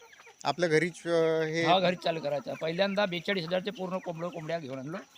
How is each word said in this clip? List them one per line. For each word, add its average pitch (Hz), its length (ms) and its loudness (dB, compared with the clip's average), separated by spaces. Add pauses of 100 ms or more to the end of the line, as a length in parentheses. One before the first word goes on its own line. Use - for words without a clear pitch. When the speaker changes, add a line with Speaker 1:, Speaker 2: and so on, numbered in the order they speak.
(440)
Speaker 1:
आपल्या 170 240 2
घरीच, 165 380 2
अ, 160 360 4
हे 160 220 0
Speaker 2:
हा, 175 140 6
घरीच 180 200 2
चालू 165 220 -2
करायचं. 143 340 -4
पहिल्यांदा 190 520 0
बेचाळीस 175 380 -2
हजारचे 185 260 -2
पूर्ण 185 280 -4
कोंबडं, 170 300 -6
कोंबड्या 165 300 -4
घेऊन 135 200 -8
आणलो. 147 180 -8 (220)